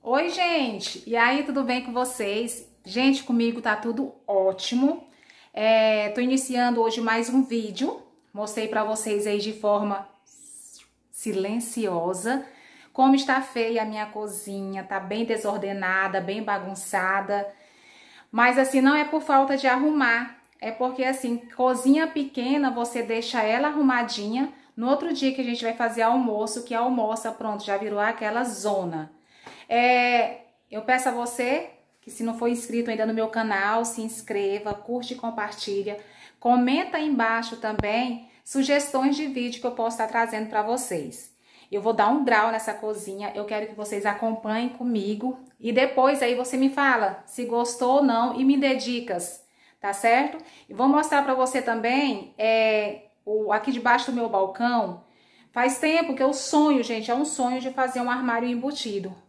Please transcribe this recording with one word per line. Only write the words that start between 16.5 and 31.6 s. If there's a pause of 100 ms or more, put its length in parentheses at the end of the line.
Mas
assim,
não
é
por
falta
de
arrumar, (240)
é
porque
assim, (180)
cozinha
pequena,
você
deixa
ela
arrumadinha. (240)
No
outro
dia
que
a
gente
vai
fazer
almoço,
que
almoça,
pronto,
já
virou
aquela
zona. (560)
É, (280)
eu
peço
a
você (320)